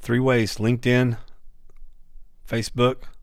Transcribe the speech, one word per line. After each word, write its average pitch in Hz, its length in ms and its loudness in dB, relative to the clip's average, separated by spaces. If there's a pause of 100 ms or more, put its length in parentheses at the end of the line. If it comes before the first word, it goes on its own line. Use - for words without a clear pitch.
three 120 200 0
ways: 123 380 2
LinkedIn, 120 600 2 (1300)
Facebook. 120 500 0 (240)